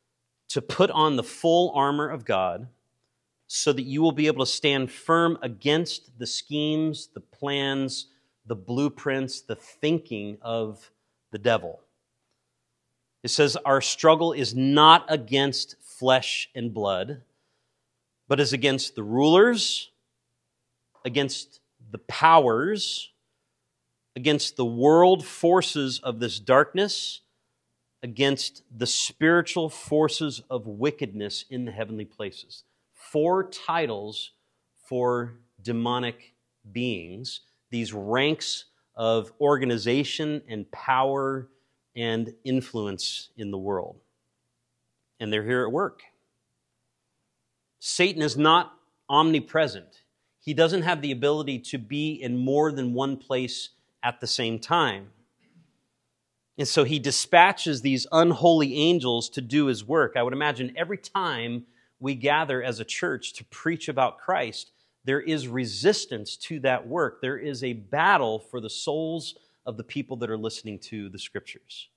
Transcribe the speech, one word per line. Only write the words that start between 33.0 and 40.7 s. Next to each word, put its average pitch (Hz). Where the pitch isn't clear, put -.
titles 113
for 123
demonic 120
beings, 98
these 113
ranks 127
of 113
organization 139
and 107